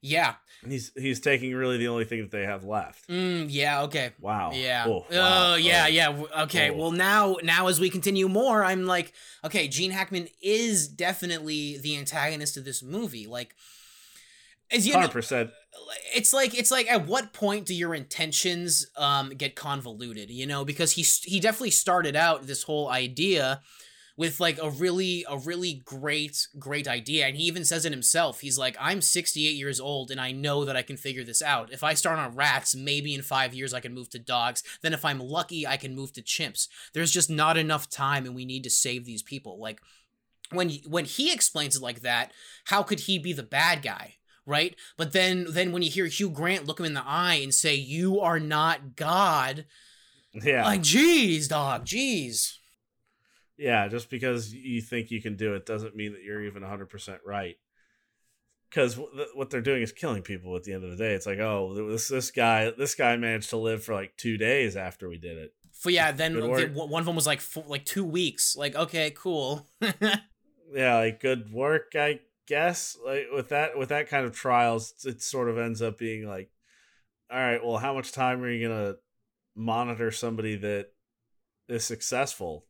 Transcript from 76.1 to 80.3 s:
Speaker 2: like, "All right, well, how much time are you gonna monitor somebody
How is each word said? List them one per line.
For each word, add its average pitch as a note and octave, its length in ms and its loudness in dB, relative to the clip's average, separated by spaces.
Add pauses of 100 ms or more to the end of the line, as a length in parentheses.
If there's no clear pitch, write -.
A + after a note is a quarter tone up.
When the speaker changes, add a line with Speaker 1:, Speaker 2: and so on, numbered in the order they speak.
Speaker 2:
like, F#2+ 240 -10 (800)
"All B2 80 -4
right, A#2+ 260 2
well, A#2 120 0
how C3+ 180 -2
much C3 160 -6
time B2+ 320 0
are B2 80 -4
you A#2 180 -2
gonna G#2 260 -2 (600)
monitor A2+ 560 -2
somebody A2 460 -4